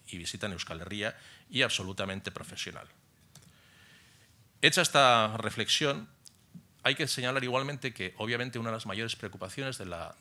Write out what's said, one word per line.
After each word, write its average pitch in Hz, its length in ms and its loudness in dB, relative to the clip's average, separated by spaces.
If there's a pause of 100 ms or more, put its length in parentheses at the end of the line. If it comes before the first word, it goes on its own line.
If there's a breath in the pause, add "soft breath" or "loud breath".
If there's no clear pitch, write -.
y 95 120 -12
visitan 95 340 -6
Euskal 85 300 -8
Herria 104 340 -6 (320 loud breath)
y 131 140 2
absolutamente 98 680 -2
profesional. - 580 -12 (1700 loud breath)
Hecha 160 220 6
esta 120 560 8
reflexión, 110 720 0 (720)
hay 135 120 2
que 147 120 0
señalar 127 380 0
igualmente 135 480 -2
que, - 240 -6
obviamente, 120 420 -2
una 113 120 -2
de 110 60 -4
las 113 100 -8
mayores 110 280 -4
preocupaciones 104 600 -8
de 101 80 -10
la, 85 360 -8